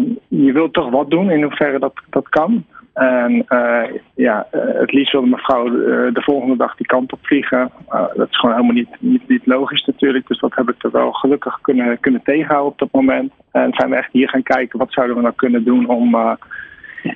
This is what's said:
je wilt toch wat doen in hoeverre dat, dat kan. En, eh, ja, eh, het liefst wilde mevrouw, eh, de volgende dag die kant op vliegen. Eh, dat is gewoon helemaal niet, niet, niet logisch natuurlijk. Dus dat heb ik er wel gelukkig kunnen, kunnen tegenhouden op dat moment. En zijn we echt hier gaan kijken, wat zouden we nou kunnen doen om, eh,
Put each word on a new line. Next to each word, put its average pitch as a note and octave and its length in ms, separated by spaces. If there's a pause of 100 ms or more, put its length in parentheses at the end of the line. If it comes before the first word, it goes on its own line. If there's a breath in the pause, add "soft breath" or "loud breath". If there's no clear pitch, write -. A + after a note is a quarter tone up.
(280)
je C#3 240
wilt D#3+ 220
toch D#3 160
wat C#3 200
doen F3+ 220
in D3+ 120
hoeverre C#3+ 360
dat, C3+ 140 (160)
dat - 200
kan. E3+ 360 (280 loud breath)
En, B2 540
eh, A#2+ 360 (320)
ja, A2+ 360
eh, - 100 (180)
het B2 120
liefst C3+ 200
wilde C3+ 160
mevrouw, B2 380
eh, B2 480
de B2 80
volgende C3 360
dag B2+ 180
die - 100
kant C3 260
op - 100
vliegen. B2+ 500 (180)
Eh, A2+ 140 (120)
dat A2+ 140
is - 100
gewoon A#2 160
helemaal A#2+ 200
niet, A#2+ 140 (100)
niet, B2 280
niet B2 180
logisch C3+ 400
natuurlijk. C3 420
Dus A#2 120
dat B2+ 160
heb A#2+ 140
ik - 140
er A#2 80
wel B2 200
gelukkig C3+ 500
kunnen, A#2+ 380
kunnen B2+ 240
tegenhouden C#3+ 480
op - 80
dat C3+ 120
moment. C3 400 (200)
En B2+ 220
zijn C3 160
we C3 60
echt B2+ 160
hier B2+ 180
gaan C3 140
kijken, B2+ 360
wat B2+ 140
zouden B2 220
we A#2+ 60
nou A#2 140
kunnen A#2+ 280
doen A#2+ 240
om, A#2+ 280
eh, A2+ 160 (840 loud breath)